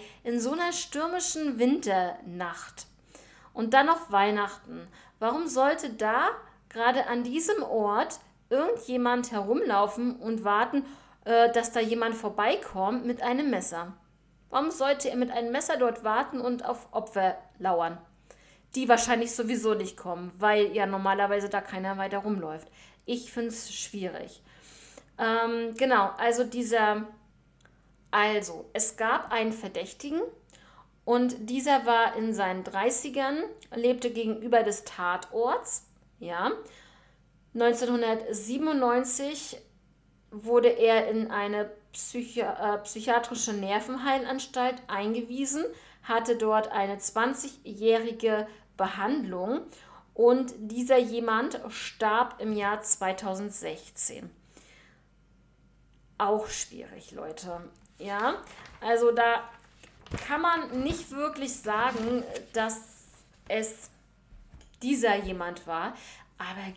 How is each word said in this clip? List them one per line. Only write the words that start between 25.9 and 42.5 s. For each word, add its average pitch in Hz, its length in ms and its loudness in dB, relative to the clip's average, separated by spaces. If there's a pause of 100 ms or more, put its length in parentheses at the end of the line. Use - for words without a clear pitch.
also 240 280 2
dieser, 220 580 2 (1080)
also 208 600 0
es - 240 0
gab 233 360 0
einen 226 200 0
Verdächtigen 220 680 -8 (840)
und 247 460 0
dieser 262 360 2
war 233 300 4
in 226 180 -2
seinen 185 300 -2
dreißigern, 269 800 0 (320)
lebte 247 360 2
gegenüber 220 520 2
des 208 220 -2
Tatorts, 202 1000 -2 (320)
ja. 175 340 -2 (1000)
Neunzehnhundertsiebenundneunzig 240 2000 2 (720)
wurde 233 380 4
er 226 400 6
in 220 240 -2
eine 208 400 -2 (220)
Psychi-, - 480 -2
äh, 208 380 0